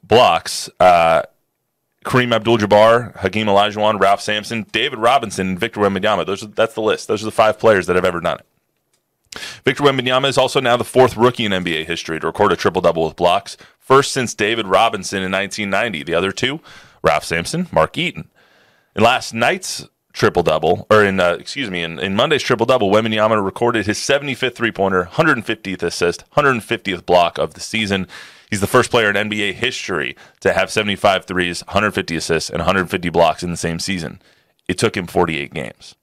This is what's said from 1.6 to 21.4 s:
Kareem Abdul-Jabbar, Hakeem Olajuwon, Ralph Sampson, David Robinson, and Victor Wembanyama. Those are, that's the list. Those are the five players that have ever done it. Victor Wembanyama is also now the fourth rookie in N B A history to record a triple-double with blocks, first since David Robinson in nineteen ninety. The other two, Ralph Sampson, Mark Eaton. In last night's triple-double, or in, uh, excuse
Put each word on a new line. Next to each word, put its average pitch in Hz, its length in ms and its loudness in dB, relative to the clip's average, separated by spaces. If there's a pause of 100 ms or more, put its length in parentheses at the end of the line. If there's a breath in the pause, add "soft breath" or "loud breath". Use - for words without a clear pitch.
Kareem 123 280 2
Abdul-Jabbar, 110 840 4
Hakeem 104 300 -2
Olajuwon, 104 520 2
Ralph 98 220 4
Sampson, 107 500 -6
David 120 280 -4
Robinson, 113 500 0
and 92 100 -4
Victor 113 220 -4
Wembanyama. 98 440 0
Those 98 180 -6
are, 107 40 -16
that's 110 260 -2
the 113 80 -8
list. 107 260 -2
Those 104 140 -2
are 110 40 -10
the 107 60 -6
five 110 280 2
players 98 280 4
that 90 80 0
have 90 100 2
ever 87 160 0
done 80 180 -4
it. - 1000 -20 (240 loud breath)
Victor 139 180 -2
Wembanyama 131 460 2
is 120 80 0
also 131 240 2
now 123 160 2
the 117 80 -2
fourth 127 320 4
rookie 120 280 2
in 101 80 0
N 92 100 -2
B 82 140 -2
A 80 80 -4
history 80 340 -6
to 80 80 -6
record 98 240 2
a 85 40 2
triple-double 85 500 0
with 80 100 -6
blocks, 87 420 0 (220 soft breath)
first 139 320 2
since 123 220 -4
David 107 340 -2
Robinson 98 560 0
in 92 80 -6
nineteen 98 400 -4
ninety. 95 320 -2
The 78 100 -6
other 95 180 0
two, 135 300 -6 (400 loud breath)
Ralph 76 240 2
Sampson, 117 460 -4
Mark 80 260 0
Eaton. 147 320 -6 (680 soft breath)
In 101 80 0
last 120 300 0
night's 135 540 -4 (260)
triple-double, 85 760 0
or 107 140 6
in, 95 160 0
uh, 87 200 2
excuse 131 300 -10